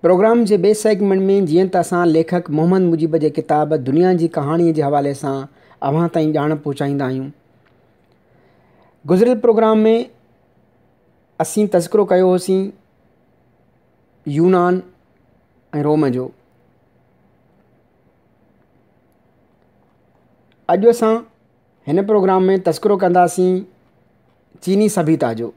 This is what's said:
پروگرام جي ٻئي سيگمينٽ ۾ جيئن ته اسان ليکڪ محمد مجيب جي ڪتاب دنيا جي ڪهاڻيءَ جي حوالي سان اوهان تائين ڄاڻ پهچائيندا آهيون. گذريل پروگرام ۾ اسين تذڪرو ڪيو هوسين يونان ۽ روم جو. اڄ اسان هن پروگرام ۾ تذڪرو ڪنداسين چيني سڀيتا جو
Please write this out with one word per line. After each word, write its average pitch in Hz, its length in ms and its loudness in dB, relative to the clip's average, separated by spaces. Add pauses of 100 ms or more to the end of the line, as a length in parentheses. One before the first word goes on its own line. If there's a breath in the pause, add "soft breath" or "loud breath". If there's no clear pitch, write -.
پروگرام 214 460 4
جي 208 120 2
ٻئي 208 120 2
سيگمينٽ ۾ 202 480 0 (260)
جيئن 180 260 2
ته 185 120 2
اسان 175 220 0
ليکڪ 165 420 0
محمد 175 420 2
مجيب 160 200 -2 (120)
جي 151 120 2
ڪتاب 151 380 -2 (120)
دنيا 170 340 2
جي 165 80 0 (100)
ڪهاڻيءَ 165 400 0
جي 156 40 -2
حوالي 143 380 -2
سان 139 160 -6 (520 soft breath)
اوهان 160 280 0
تائين 156 160 0
ڄاڻ 151 220 -2 (100)
پهچائيندا 139 420 -4
آهيون. 131 220 -8 (1800 soft breath)
گذريل 214 400 2
پروگرام ۾ 220 420 4 (1600)
اسين 214 300 -2
تذڪرو 185 380 0
ڪيو 185 180 4
هوسين 190 340 -2 (1600)
يونان ۽ 180 560 0 (1040)
روم 151 320 0
جو. 127 100 -8 (4000)
اڄ 185 220 0
اسان 233 340 0 (640)
هن 185 260 -2
پروگرام ۾ 190 420 2 (140)
تذڪرو 196 400 0
ڪنداسين 180 500 0 (1000)
چيني 202 280 0 (120)
سڀيتا 147 320 0
جو 113 240 -8